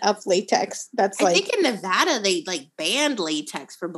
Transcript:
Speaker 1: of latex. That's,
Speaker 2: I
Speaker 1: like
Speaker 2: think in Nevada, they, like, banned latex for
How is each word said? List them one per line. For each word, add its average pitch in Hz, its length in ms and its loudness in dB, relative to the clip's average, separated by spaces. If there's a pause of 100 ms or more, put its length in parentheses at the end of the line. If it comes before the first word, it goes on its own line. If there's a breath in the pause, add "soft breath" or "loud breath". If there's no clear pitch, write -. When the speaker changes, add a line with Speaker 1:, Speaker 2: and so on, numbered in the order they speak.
Speaker 1:
of 202 240 0
latex. - 640 0
That's, - 260 0
Speaker 2:
I 285 60 4
Speaker 1:
like 349 100 4
Speaker 2:
think 392 200 2
in 403 80 2
Nevada, 233 560 2
they, 185 260 0
like, 165 220 -6 (100)
banned 240 420 0
latex 156 560 -4
for 175 120 -8 (100)